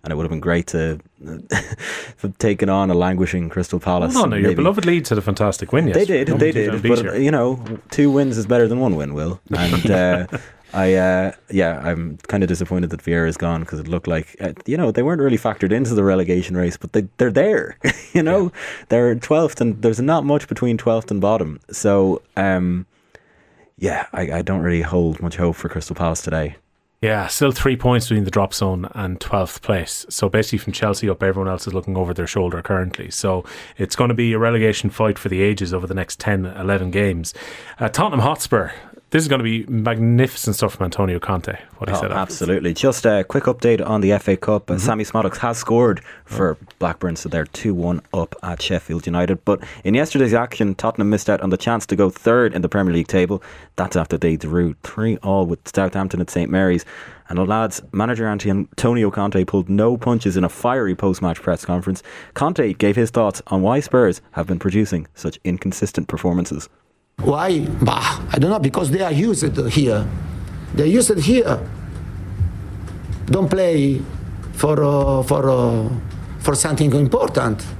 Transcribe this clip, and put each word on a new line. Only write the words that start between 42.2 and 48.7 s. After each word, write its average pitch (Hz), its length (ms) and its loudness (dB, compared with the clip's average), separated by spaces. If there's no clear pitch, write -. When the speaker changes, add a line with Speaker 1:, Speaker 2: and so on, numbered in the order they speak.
Speaker 1:
absolutely. 87 420 -2
Just 131 320 0
a 104 180 4
quick - 220 -2
update 120 400 2
on 107 160 0
the 98 100 4
F 104 160 2
A 98 80 4
Cup. 104 340 -2
Uh, - 40 0
Speaker 2:
Mm-hmm. 95 120 -2
Speaker 1:
Sammy 110 200 0
Smoddox 101 320 -2
has 117 200 -4
scored 117 440 2
for 92 360 -2
Speaker 2:
Oh. - 40 -20
Speaker 1:
Blackburn, 85 360 -4
so - 140 -10
they're 80 160 -2
two - 280 -4
one 87 280 -2
up 87 300 -4
at 87 180 -8
Sheffield 82 440 -4